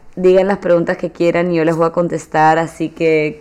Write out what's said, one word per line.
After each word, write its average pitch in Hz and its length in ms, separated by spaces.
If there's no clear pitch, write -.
digan 185 320
las 196 120
preguntas 175 380
que 170 140
quieran 170 400
y 170 60
yo 160 80
les 165 100
voy 165 120
a 165 40
contestar, 160 680
así 165 300
que 156 520